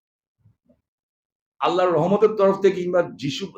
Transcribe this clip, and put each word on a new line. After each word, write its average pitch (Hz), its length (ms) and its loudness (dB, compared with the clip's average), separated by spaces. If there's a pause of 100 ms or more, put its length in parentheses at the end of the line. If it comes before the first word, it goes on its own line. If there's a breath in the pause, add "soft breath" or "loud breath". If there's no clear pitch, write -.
(1600)
আল্লাহর 180 320 0
রহমতের 185 380 2
তরফ 196 320 0
থেকে, 180 200 2
কিংবা 180 200 0
যিশু, 143 560 -8